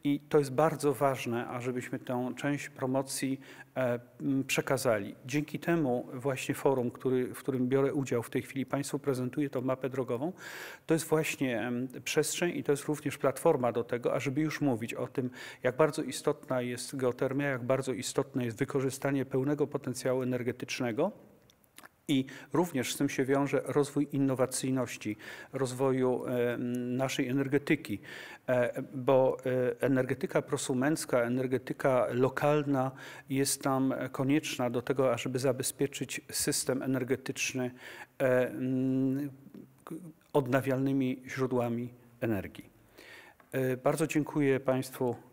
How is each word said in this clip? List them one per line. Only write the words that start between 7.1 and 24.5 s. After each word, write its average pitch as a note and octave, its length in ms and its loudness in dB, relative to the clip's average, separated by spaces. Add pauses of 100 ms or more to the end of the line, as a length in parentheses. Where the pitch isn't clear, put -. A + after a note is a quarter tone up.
w - 40 -12
którym B2+ 300 -2
biorę C3+ 260 2
udział B2+ 280 0
w - 80 -10
tej B2+ 120 -2
chwili, C3 240 -6
państwu C#3 320 -4
prezentuję C3+ 520 -2
tą C3 100 -4
mapę C3 300 -2
drogową, B2 420 -4 (540)
to D#3+ 80 4
jest D#3+ 140 -2
właśnie, C#3 520 0
em, B2 280 -2 (160)
przestrzeń F3 520 0
i C3 80 -4
to D3 80 2
jest C#3 120 0
również C#3+ 340 -4
platforma C3 540 4
do A#2 120 0
tego, - 300 -2
ażeby C3+ 260 -2
już D#3 200 -2
mówić A#2+ 340 0
o B2 120 -4
tym, B2 240 -4 (320)
jak B2 140 2
bardzo D3+ 260 4
istotna C3 600 -2
jest B2 340 -6
geotermia, C3 520 0
jak B2+ 160 -4
bardzo C3 280 0
istotne B2+ 520 -2
jest A#2 140 -4
wykorzystanie C3+ 680 0
pełnego C#3 420 0
potencjału C3 560 -2
energetycznego. B2 880 -2 (960)
I C3 160 4 (280)
również C3 420 0
z - 20 -8
tym C#3 120 2
się C#3 160 0
wiąże C#3 420 2
rozwój C#3+ 460 2
innowacyjności, C3 1040 0 (360)